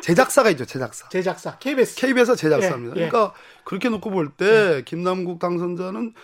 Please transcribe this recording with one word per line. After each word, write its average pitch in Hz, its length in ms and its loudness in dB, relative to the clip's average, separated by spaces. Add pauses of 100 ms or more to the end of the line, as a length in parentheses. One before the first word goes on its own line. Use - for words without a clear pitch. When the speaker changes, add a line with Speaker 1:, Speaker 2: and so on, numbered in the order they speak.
Speaker 1:
제작사가 226 500 4
있죠, 127 140 -2
제작사. - 440 -10
Speaker 2:
제작사, 180 480 -6
케이비에스. 262 380 0
Speaker 1:
케이비에스가 247 420 2
제작사입니다. 147 600 0
Speaker 2:
예, 165 80 0
예. 160 40 -4
Speaker 1:
그러니까 220 240 0 (320)
그렇게 196 240 -4
놓고 220 220 -4
볼 170 180 -2
때 196 480 2
Speaker 2:
예. 127 80 -6
Speaker 1:
김남국 180 540 -4
당선자는 180 720 -4 (100)